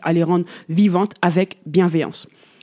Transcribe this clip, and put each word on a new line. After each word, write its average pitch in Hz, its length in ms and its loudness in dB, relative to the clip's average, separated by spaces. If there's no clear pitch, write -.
à 165 80 -2
les 170 100 2
rendre 175 220 0
vivantes 190 540 0
avec 180 340 0
bienveillance. 165 640 -2